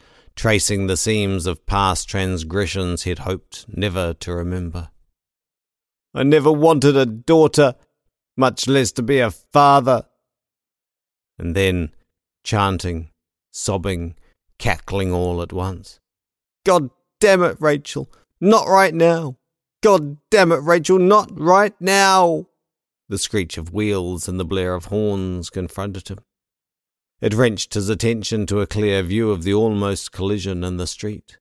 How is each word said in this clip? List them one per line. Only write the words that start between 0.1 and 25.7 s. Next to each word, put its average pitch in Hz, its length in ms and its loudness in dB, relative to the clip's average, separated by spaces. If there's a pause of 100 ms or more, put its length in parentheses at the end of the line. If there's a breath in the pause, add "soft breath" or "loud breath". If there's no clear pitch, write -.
tracing 101 520 -2
the 92 100 -2
seams 98 480 -2
of 90 200 -6
past 98 420 0
transgressions 92 960 -4
he'd 90 160 -4
hoped - 480 -10
never 92 480 -4
to - 180 -10
remember. 87 580 -8 (1200)
"I 131 100 -2
never 147 280 4
wanted 147 440 4
a 135 100 4
daughter, 143 680 2 (600)
much 127 320 0
less 131 260 2
to 127 100 -6
be 135 160 0
a 117 120 0
father." 139 760 2 (1300)
And 85 180 -6
then, 92 380 -2 (500)
chanting, 90 680 -2 (400)
sobbing, 87 640 -4 (420)
cackling - 540 -4
all 87 300 -2
at 87 120 -10
once. 92 460 -10 (680)
"God 175 240 2 (300)
damn 196 240 6
it, - 160 -2
Rachel! 143 520 -4 (280)
Not 208 280 4
right 190 260 4
now! 165 440 0 (440)
God 156 360 2 (120)
damn 190 220 4
it, 160 60 2
Rachel! 170 420 2
Not 202 300 4 (100)
right 190 400 2
now!" 185 680 2 (640)
The 101 80 -6
screech 92 400 -4
of 85 160 -12
wheels 95 540 -4
and 92 120 -6
the 92 60 -4
blare 90 280 -4
of 87 120 -8
horns 98 640 -4
confronted 98 580 -10